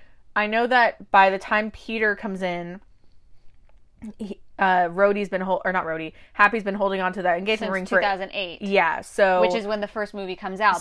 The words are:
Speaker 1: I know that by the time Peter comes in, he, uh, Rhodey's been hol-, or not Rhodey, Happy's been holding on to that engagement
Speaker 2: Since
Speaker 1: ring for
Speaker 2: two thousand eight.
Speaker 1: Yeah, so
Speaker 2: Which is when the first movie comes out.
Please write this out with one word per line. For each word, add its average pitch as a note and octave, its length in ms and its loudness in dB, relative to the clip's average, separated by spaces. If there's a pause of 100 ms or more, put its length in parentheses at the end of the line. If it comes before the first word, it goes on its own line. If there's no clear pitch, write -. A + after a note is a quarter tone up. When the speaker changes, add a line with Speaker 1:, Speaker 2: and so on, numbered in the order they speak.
(360)
Speaker 1:
I G#3 120 0
know A3+ 180 0
that A#3 440 2
by G3 200 8
the F#3+ 80 -2
time G#3+ 320 -2
Peter A3 440 -2
comes F#3+ 280 -8
in, F3 380 -6 (1400)
he, G3+ 220 -12 (180)
uh, F#3 300 2
Rhodey's G3+ 400 2
been F#3 140 -4
hol-, F#3 220 -2
or F#3 80 0
not F3+ 120 -2
Rhodey, D#3+ 280 -6 (200)
Happy's G#3 320 2
been G3 100 -4
holding G3 260 0
on F#3 140 0
to G3+ 80 -6
that F3 160 2
engagement G#3+ 300 -2
Speaker 2:
Since F#3+ 60 -4
Speaker 1:
ring F#3+ 120 -4
for G3+ 120 2
Speaker 2:
two F3 80 4
thousand F#3+ 260 -2
eight. F3+ 300 -10
Speaker 1:
Yeah, F#3+ 400 2
so F#3 400 2
Speaker 2:
Which F3+ 120 2
is G#3+ 120 -4
when G#3 140 -4
the G3+ 80 -6
first G#3 260 -8
movie F#3+ 220 -8
comes F#3+ 240 -10
out. G3+ 200 4